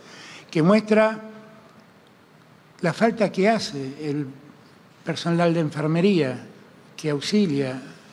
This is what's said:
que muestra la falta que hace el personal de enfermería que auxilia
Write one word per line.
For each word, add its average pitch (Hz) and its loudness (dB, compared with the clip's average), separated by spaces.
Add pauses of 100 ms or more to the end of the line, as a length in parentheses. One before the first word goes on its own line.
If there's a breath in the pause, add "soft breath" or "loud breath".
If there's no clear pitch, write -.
(500 loud breath)
que 160 0
muestra 214 4 (1600)
la 165 0
falta 214 0
que 196 2
hace 147 -4
el 143 -2 (800)
personal 170 0
de 170 0
enfermería 151 0 (480)
que 151 -6
auxilia 139 -2 (340)